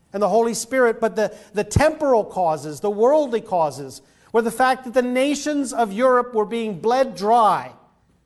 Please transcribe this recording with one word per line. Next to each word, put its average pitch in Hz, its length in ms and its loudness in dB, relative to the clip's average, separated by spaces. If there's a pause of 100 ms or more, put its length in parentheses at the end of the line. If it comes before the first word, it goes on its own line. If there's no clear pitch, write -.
(120)
and 202 100 -6
the 208 60 4
Holy 233 260 2
Spirit, 233 460 0
but 220 160 -2
the, 214 180 -2 (200)
the 208 100 -2
temporal 269 600 2
causes, 156 560 -4
the 208 80 -2
worldly 233 500 2
causes, 143 640 -4 (320)
were 226 80 2
the 226 100 -2
fact 262 320 0
that 240 100 -10
the 262 80 2
nations 269 680 -2
of 226 220 -2
Europe 247 400 2
were 214 120 0
being 214 360 -6
bled 240 340 0
dry, 190 560 2 (540)